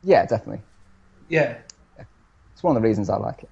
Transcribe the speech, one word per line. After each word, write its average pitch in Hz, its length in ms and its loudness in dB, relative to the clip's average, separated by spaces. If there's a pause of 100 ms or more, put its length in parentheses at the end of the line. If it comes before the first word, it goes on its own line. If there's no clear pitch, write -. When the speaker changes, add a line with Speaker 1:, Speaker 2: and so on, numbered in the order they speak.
Speaker 1:
Yeah, 180 220 4
definitely. - 380 -6 (640)
Speaker 2:
Yeah. 135 300 0 (920)
Speaker 1:
It's - 100 -20
one 160 140 2
of 110 60 0
the 113 60 2
reasons 101 220 0
I 98 80 -2
like - 260 -8
it. - 80 -20